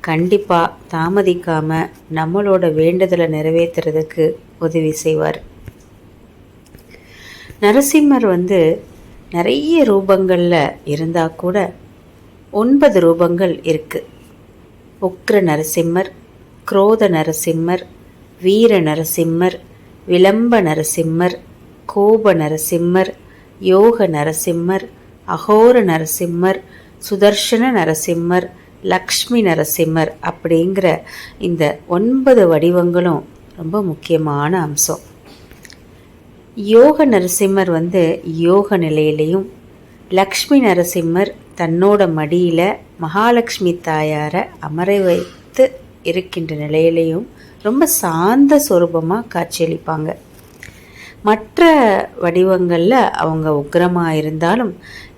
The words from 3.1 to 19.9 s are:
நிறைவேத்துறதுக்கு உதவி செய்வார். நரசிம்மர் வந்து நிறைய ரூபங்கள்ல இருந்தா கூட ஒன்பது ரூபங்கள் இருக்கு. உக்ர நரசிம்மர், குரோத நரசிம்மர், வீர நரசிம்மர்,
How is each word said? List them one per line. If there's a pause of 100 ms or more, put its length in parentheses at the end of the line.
நிறைவேத்துறதுக்கு (360)
உதவி
செய்வார். (2250)
நரசிம்மர்
வந்து (720)
நிறைய
ரூபங்கள்ல (280)
இருந்தா (100)
கூட (960)
ஒன்பது
ரூபங்கள்
இருக்கு. (1000)
உக்ர
நரசிம்மர், (560)
குரோத
நரசிம்மர், (560)
வீர
நரசிம்மர், (500)